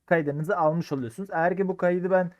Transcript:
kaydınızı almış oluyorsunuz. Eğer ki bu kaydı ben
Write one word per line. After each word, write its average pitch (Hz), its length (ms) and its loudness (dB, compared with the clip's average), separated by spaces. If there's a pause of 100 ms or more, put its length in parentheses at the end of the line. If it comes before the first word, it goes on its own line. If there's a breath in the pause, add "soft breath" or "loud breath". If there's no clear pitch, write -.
kaydınızı 156 520 0
almış 160 340 2
oluyorsunuz. 135 400 -8
Eğer 175 240 0
ki 190 120 0
bu 185 80 -4
kaydı 180 340 0
ben 185 300 2